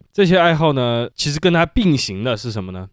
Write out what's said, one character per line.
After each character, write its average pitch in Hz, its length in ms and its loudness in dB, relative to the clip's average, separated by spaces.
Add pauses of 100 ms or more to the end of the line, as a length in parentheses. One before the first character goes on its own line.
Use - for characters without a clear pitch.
(140)
这 202 120 2
些 180 120 4
爱 170 180 4
好 156 160 2
呢， 120 420 -2
其 - 160 -6
实 143 80 -4
跟 180 140 2
它 170 140 2
并 170 320 2
行 101 260 -8
的 120 140 -2
是 123 120 -10
什 107 140 -6
么 92 80 -10
呢？ 92 220 -12